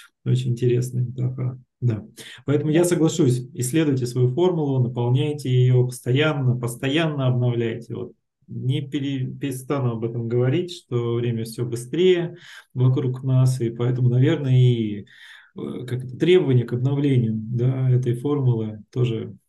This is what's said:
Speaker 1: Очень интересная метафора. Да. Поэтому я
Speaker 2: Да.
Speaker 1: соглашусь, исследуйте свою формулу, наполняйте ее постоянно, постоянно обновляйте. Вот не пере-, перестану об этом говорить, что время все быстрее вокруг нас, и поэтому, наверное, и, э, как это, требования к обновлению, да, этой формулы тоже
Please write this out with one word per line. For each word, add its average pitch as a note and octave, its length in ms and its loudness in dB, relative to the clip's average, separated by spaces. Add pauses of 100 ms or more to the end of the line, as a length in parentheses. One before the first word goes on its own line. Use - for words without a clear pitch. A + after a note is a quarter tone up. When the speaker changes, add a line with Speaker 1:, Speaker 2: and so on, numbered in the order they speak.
(260)
Speaker 1:
Очень B2+ 260 0
интересная B2 520 0
метафора. B2+ 560 -6 (220)
Да. A2 240 -2 (400)
Поэтому D3 260 0
я E3+ 120 4
Speaker 2:
Да. F3 60 2
Speaker 1:
соглашусь, D#3 640 2
исследуйте B2+ 540 0
свою B2 220 0
формулу, D3+ 540 2
наполняйте B2+ 680 0
ее B2+ 360 4
постоянно, C3 720 0
постоянно C3+ 680 -2
обновляйте. A#2+ 680 -2
Вот - 180 -10 (340)
не B2+ 340 -4
пере-, C3+ 460 -4 (120)
перестану C3 540 -4
об A2 120 -8
этом A#2 240 -6
говорить, C3 420 0
что A#2+ 440 -4
время A2+ 300 -2
все A#2+ 200 -8
быстрее E3+ 720 0 (360)
вокруг B2+ 500 2
нас, C3 380 2
и A#2 100 0
поэтому, B2 380 0
наверное, C3 460 2
и, A2+ 500 2 (520)
э, - 300 -8
как B2+ 180 -6
это, B2+ 120 -12
требования D3+ 480 4
к - 80 -8
обновлению, B2+ 640 0
да, B2 540 -2
этой B2 260 2
формулы A#2+ 760 -2
тоже A2+ 440 -2 (140)